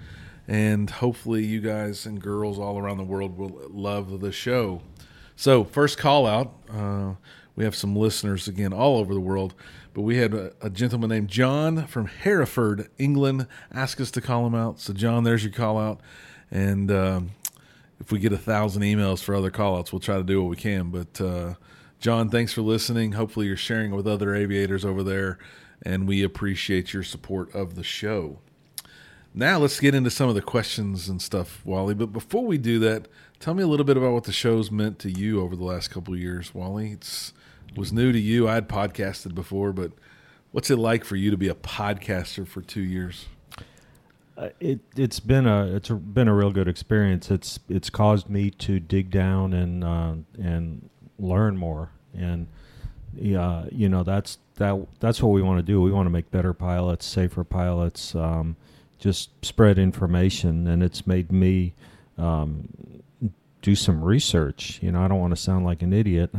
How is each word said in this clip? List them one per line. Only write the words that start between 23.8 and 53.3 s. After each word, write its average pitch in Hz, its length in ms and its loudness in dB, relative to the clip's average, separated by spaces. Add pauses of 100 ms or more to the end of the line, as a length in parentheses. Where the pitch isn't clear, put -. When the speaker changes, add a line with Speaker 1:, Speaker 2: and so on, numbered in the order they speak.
Speaker 1:
with 98 160 -4
other 101 300 0
aviators 98 500 0
over 98 160 -2
there, 95 380 -2 (420)
and 95 260 -2
we 98 140 2
appreciate 95 720 -2
your 98 80 -6
support 92 540 -8
of 92 180 -6
the 87 100 -12
show. 92 540 -6 (960)
Now 147 240 2
let's 147 220 2
get 139 160 6
into 123 160 2
some 131 180 2
of 110 60 2
the 98 80 -2
questions 98 680 -4
and 92 100 -4
stuff, - 460 -6
Wally. 95 300 -2
But 104 180 -4
before 214 320 -4
we 170 140 0
do 117 180 2
that, 110 300 2 (320)
tell 160 160 -4
me 190 80 0
a 175 40 2
little 147 160 2
bit 135 140 6
about 127 160 2
what 117 120 0
the 101 60 -8
show's 113 380 2
meant 107 300 -2
to 98 100 -8
you 101 320 0
over 90 140 -4
the 90 80 -8
last 90 240 -4
couple 92 260 -8
of 90 60 -4
years, 90 340 -8
Wally. 101 380 -6
It's, - 420 -12 (340)
it - 120 -12
was 92 120 -4
new 123 200 4
to 117 80 4
you. 110 280 2
I 110 60 2
had 113 160 -2
podcasted 98 640 -4
before, 98 400 -4
but 90 180 -6 (600)
what's - 180 -4
it 131 80 4
like 113 260 0
for 101 120 -8
you 101 160 2
to 101 60 2
be 95 120 0
a 87 60 -2
podcaster 98 920 -6
for 92 140 -12
two - 200 -8
years? 92 440 -6 (1120)
Speaker 2:
Uh, - 120 -8 (100)
it, 151 220 -4 (140)
it's 127 240 -2
been 131 280 4
a, 101 180 4
it's 95 240 -4
a, 113 60 0
been 104 320 2
a 104 80 6
real 101 160 4
good 95 160 2
experience. 98 640 2
It's, - 360 -2
it's 92 220 -2
caused 104 400 4
me 101 220 0
to 98 280 -2
dig 95 300 0
down 95 440 2
and, 87 300 0
uh, 85 300 0 (260)
and 82 520 -4 (280)
learn 98 380 2
more. 82 320 -4 (260)
And, 87 320 -4 (680)
yeah, 87 560 0